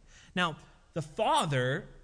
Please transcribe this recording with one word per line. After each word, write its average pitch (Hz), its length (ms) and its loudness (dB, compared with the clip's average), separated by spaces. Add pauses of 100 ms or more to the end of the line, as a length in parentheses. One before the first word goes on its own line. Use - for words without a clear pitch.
(360)
Now, 175 200 0 (360)
the 156 100 -4
father, 180 840 0 (160)